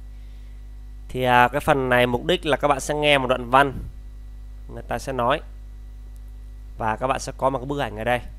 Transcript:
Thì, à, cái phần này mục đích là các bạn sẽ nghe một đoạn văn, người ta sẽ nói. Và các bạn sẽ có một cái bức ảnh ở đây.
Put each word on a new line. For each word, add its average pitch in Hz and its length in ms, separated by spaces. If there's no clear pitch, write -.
Thì, 127 140
à, 123 260
cái 139 120
phần 135 280
này 123 180
mục 123 180
đích 175 220
là 139 100
các 147 120
bạn 139 120
sẽ 151 140
nghe 147 240
một 127 100
đoạn 123 220
văn, 135 220
người 117 80
ta 120 160
sẽ 135 140
nói. 123 280
Và 110 180
các 127 100
bạn 131 140
sẽ 139 160
có 135 140
một 135 80
cái 123 80
bức 143 120
ảnh 110 180
ở 110 80
đây. 120 160